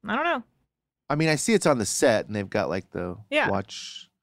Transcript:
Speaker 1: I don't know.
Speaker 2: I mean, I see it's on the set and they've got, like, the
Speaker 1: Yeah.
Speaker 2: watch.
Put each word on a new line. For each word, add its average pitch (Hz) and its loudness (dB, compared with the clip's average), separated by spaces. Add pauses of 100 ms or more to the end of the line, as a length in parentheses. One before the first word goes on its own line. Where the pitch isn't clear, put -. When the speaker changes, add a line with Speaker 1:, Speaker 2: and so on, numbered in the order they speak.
Speaker 1:
I 208 -4
don't 302 -2
know. 302 -2 (680)
Speaker 2:
I 147 0
mean, 160 2
I 156 4
see - 0
it's 202 2
on 147 6
the 107 0
set 113 2
and 107 -8
they've 98 -4
got, 95 0
like, 92 -6
the 90 -6 (140)
Speaker 1:
Yeah. 277 0
Speaker 2:
watch. - -8 (140)